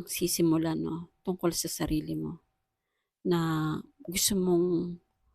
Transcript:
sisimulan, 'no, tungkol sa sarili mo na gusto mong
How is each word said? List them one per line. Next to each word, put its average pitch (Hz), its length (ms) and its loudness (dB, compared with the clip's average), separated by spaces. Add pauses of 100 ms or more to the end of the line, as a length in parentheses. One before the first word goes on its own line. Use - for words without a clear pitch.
sisimulan, 165 720 2
'no, 160 160 -4 (280)
tungkol 180 280 0
sa - 160 -4
sarili 156 480 -4
mo 156 160 -6 (920)
na 175 160 4 (640)
gusto 190 320 0
mong 175 600 2 (380)